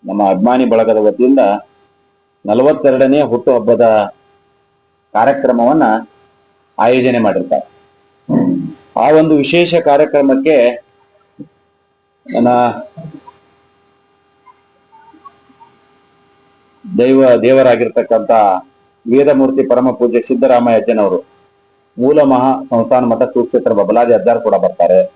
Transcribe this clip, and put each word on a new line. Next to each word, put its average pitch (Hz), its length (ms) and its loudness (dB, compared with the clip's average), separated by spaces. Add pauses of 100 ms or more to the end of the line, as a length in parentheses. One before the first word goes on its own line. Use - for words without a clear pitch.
ನಮ್ಮ 101 240 -2
ಅಭಿಮಾನಿ 120 360 0
ಬಳಗದ 113 320 0
ವತಿಯಿಂದ 120 420 0 (1040)
ನಲವತ್ತೆರಡನೇ 131 760 0
ಹುಟ್ಟುಹಬ್ಬದ 113 920 0 (1000)
ಕಾರ್ಯಕ್ರಮವನ್ನ 127 680 0 (960)
ಆಯೋಜನೆ 123 400 0
ಮಾಡಿರ್ತಾರೆ. 92 480 -4 (1300)
ಆ 127 100 0 (100)
ಒಂದು 156 160 2
ವಿಶೇಷ 165 400 -2
ಕಾರ್ಯಕ್ರಮಕ್ಕೆ 143 840 0 (1800)
ನನ್ನ 120 140 0 (4000)
ದೈವ, 131 320 2 (120)
ದೇವರಾಗಿರ್ತಕ್ಕಂಥ 117 880 0 (800)
ವೇದಮೂರ್ತಿ 135 560 2
ಪರಮ 123 240 0
ಪೂಜ್ಯ 120 300 -2
ಸಿದ್ದರಾಮಯ್ಯ 120 560 0
ಅಜ್ಜನವರು, 104 420 -2 (800)
ಮೂಲ 147 220 2
ಮಹಾ 131 480 0
ಸಂಸ್ಥಾನ 123 360 0
ಮಠ 113 160 -2
ಸೂಕ್ಷೇತ್ರ 117 520 -2
ಬಬಲಾದಿ 107 400 0
ಅಜ್ಜಾರ್ 110 260 0
ಕೂಡ 104 160 -2
ಬರ್ತಾರೆ. 92 500 0 (100)